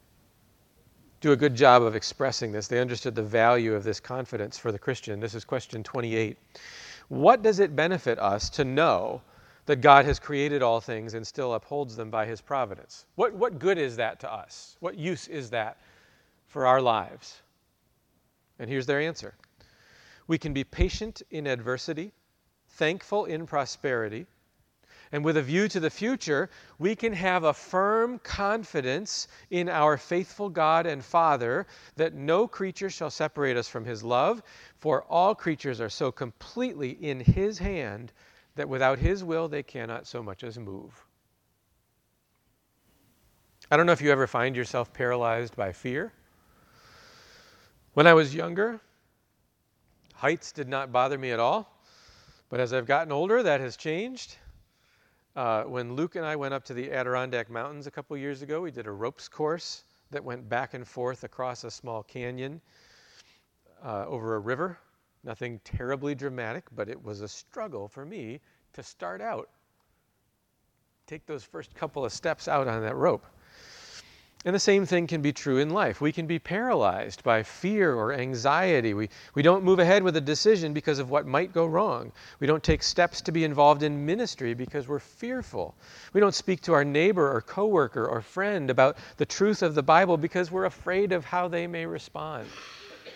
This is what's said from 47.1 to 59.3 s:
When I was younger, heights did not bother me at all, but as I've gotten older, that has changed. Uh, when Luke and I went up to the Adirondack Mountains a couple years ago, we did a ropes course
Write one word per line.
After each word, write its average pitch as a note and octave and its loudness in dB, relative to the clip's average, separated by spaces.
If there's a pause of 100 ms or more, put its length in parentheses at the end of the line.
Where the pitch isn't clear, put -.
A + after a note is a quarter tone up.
When D3 4
I E3+ 10
was D3 4
younger, F3+ -4 (1300)
heights D#3+ -2
did C#3 -10
not C3+ -6
bother C3 2
me C3 -6
at A2+ -2
all, E3 -2 (680)
but B2 -4
as A#2+ -2
I've B2+ -2
gotten D3+ 0
older, G3 2
that D3 2
has B2 -8
changed. G#3+ -8 (1000)
Uh, A2+ 0
when B2 -8
Luke D#3+ -4
and E3 -6
I D3+ -4
went C#3 -4
up C3 -6
to C3 -14
the C3 -8
Adirondack B2+ -2
Mountains C#3 -10
a C#3+ -12
couple D3 -12
years C#3 -8
ago, D3+ -8
we E3+ -10
did A#2+ -12
a G#2+ -10
ropes G#2 -8
course - -6 (260)